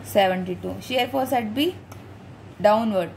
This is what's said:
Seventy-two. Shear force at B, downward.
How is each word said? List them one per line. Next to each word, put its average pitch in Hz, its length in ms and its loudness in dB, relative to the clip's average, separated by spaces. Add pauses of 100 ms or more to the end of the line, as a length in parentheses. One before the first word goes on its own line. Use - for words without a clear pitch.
Seventy-two. 185 760 0
Shear 247 300 -2
force 262 240 -2
at 220 200 -2
B, 311 220 0 (880)
downward. 208 560 4